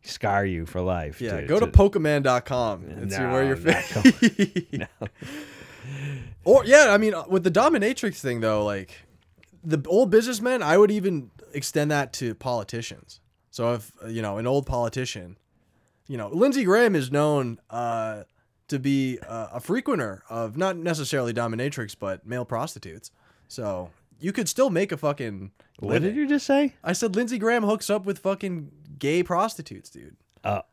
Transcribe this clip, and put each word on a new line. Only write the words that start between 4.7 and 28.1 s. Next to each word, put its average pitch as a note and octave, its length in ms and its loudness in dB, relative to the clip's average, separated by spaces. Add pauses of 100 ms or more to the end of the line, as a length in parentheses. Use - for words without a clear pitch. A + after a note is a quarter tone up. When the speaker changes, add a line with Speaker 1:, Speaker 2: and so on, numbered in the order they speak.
Speaker 1:
<laughs> G2+ 160 -8 (140)
No. A2 60 -8 (1400)
Speaker 2:
Or, B3 220 8
yeah, C#4 260 10
I G3+ 60 8
mean, G#3+ 160 4
uh, E3 140 -6
with F#3 160 2
the F3+ 80 2
dominatrix A3+ 680 2
thing, B2 220 -4
though, G#2+ 240 2
like, G2 360 -6 (600)
the D#3 240 -2
old G3+ 240 4
businessmen, A#3 520 2
I D#3 140 4
would G#3 140 8
even F3+ 400 -2 (220)
extend D3 380 -2
that C#3+ 220 -2
to A2+ 220 -6
politicians. - 840 -10 (320)
So A#2 220 -2
if, A2 180 -8 (120)
uh, A2 40 -14
you A2+ 140 -6
know, G2+ 160 -4
an A2+ 100 -6
old C3+ 180 0
politician, A#2 720 -6 (720)
you C3+ 100 -10
know, G#2 120 -8
Lindsey B3+ 340 2
Graham G#3 320 4
is C3 160 0
known, C#3+ 480 0 (100)
uh, A2+ 540 -6 (440)
to C#3+ 120 -4
be, C3+ 380 0 (100)
uh, A2+ 260 -8
a B2 60 -8
frequenter E3 680 -4
of, A#2 280 -6
not F#3 200 -2
necessarily D3 560 -2
dominatrix, A#2 640 -4
but F#2+ 300 -8
male B2 180 -6
prostitutes. A2+ 680 -10 (360)
So F#2 440 -8 (280)
you F3 140 -6
could G#3 160 -4
still C4 220 2
make F#3 200 0
a D#3+ 60 -6
fucking A2+ 540 -6 (280)
Speaker 1:
What G#2 140 -4
did A#2+ 100 2
Speaker 2:
living. G#3+ 140 -2
Speaker 1:
you D4 100 0
just C#4+ 200 0
say? C#4 360 2
Speaker 2:
I F3 100 -2
said F#3+ 220 -2
Lindsey A#3+ 240 -2
Graham A3+ 240 0
hooks G#3+ 260 -2
up G3+ 160 -2
with G3 140 -6